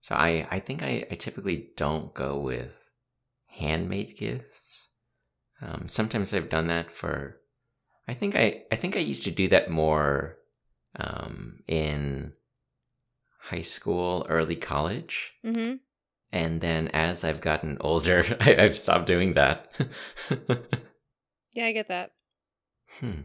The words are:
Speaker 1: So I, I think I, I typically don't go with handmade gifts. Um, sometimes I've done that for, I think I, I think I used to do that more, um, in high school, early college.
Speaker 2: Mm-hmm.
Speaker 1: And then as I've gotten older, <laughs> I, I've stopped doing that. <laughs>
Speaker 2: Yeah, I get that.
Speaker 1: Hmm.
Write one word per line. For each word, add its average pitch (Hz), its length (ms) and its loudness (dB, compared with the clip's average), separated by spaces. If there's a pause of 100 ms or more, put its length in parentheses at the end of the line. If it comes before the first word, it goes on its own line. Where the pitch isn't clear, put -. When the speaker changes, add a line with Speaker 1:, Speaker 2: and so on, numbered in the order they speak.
Speaker 1:
So - 140 -4
I, - 360 2
I 190 100 -4
think - 220 -8
I, 135 280 -2
I - 40 -6
typically 95 600 -6
don't 73 380 -2
go 69 240 -2
with 64 520 -6 (560)
handmade 87 680 -4
gifts. - 720 -10 (720)
Um, - 280 -8
sometimes 110 440 0
I've 87 160 0
done 80 200 2
that 85 220 0
for, 71 500 -6 (680)
I 123 80 -6
think 202 220 -2
I, - 340 2
I 127 60 -2
think 190 200 -4
I 202 40 0
used 143 240 -2
to 98 60 -2
do 95 180 0
that 87 220 6
more, 76 680 2 (600)
um, - 720 -10
in 73 680 -2 (1080)
high - 220 -8
school, 90 680 -2
early 82 280 2
college. 82 760 -4 (120)
Speaker 2:
Mm-hmm. 226 300 -2 (560)
Speaker 1:
And 82 300 -2
then 82 280 0
as 80 360 0
I've 78 160 0
gotten 78 400 -2
older, 85 420 4 (140)
<laughs> - 40 -4
I, - 160 10
I've 104 220 6
stopped - 280 2
doing 90 280 4
that. 71 380 4 (580)
<laughs> 123 360 -2 (880)
Speaker 2:
Yeah, 233 120 -2
I 226 60 2
get 214 160 -4
that. 180 240 -6 (880)
Speaker 1:
Hmm. 95 240 -6